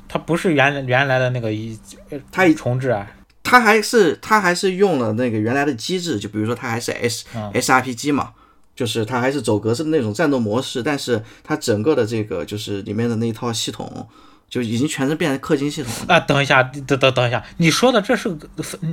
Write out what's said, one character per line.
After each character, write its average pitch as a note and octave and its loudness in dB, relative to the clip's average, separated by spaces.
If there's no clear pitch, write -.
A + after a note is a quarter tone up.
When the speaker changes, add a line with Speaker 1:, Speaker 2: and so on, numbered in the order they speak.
Speaker 1:
它 - -4
不 E3 -2
是 E3+ 0
原-， C#3 2
原 B2+ 2
来 C3 2
的 B2+ 0
那 B2+ -4
个 A2 -2
一， A2 -8
呃， C#3+ -10
Speaker 2:
它 F#3 2
已 D#3+ 8
Speaker 1:
重 B2 -2
置 C3 0
啊。 G2+ -2
Speaker 2:
它 B3 6
还 A3 4
是， G3+ 4
它 A3 2
还 F3 2
是 F#3 0
用 F3+ 2
了 A2+ 0
那 B2 0
个 A2 -2
原 A2 0
来 C#3+ 2
的 D3 0
机 E3+ -4
制， E3 -2
就 G2+ -6
比 G#2+ -6
如 G#2+ 0
说 A2+ -2
它 B2+ -8
还 A#2 -4
是 - -6
S-， - -4
Speaker 1:
嗯。 G#2 -8
Speaker 2:
S B2+ 0
R C3 4
P B2 -6
G C#3 -4
嘛， B2+ -2
就 B2+ -4
是 A2 -2
它 A#2+ -4
还 B2+ 0
是 C#3+ -2
走 A2 2
格 G#2+ 0
式 A#2+ -2
的 D#3 -2
那 D#3 2
种 G#2+ -2
战 D#3+ 2
斗 C3+ 2
模 A2 0
式， C3 -6
但 C#3 -2
是 A#2 -2
它 D#3 -4
整 G#2+ 0
个 D3+ 4
的 A#2+ 2
这 A2 -2
个 F2+ -6
就 G#2 -8
是 G2+ -6
里 G2+ -6
面 A2+ -2
的 A#2 -2
那 A#2 0
一 A2+ -2
套 A#2 -6
系 - -4
统 - -12
就 B2+ -4
已 A2+ -2
经 C3+ 0
全 C3+ -2
是 D#3 0
变 D#3+ 0
成 C3+ -2
氪 D3+ 0
金 C#3+ 0
系 D3 -8
统 A#2 -8
了。 F3+ 4
Speaker 1:
啊， D#3+ 6
等 C#3 2
一 C#3 0
下， C3+ 6
等， C3+ -2
等， C3 4
等 B2 2
一 A#2 -2
下， A#2+ -4
你 E3 4
说 B3 4
的 A3+ 4
这 A#3 0
是 G#3 -4
个， D#3 -10
风-， - -10